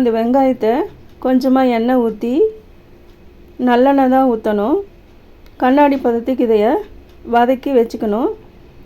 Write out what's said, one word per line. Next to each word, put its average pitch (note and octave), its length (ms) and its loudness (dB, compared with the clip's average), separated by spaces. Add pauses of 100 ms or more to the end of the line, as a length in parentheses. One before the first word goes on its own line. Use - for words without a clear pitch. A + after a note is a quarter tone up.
இந்த A#3+ 140 2
வெங்காயத்தை B3+ 560 0 (540)
கொஞ்சமா C4 380 2 (160)
எண்ணெய் B3 260 0
ஊத்தி A3+ 280 -4 (1400)
நல்லெண்ணெய் C4 460 2
தான் C4 200 2
ஊத்தணும். A3 440 -2 (880)
கண்ணாடி C#4 420 2
பதத்துக்கு A#3+ 420 -2
இதைய A3 240 2 (600)
வதக்கி B3 460 0
வச்சுக்கணும். A3+ 520 -2 (540)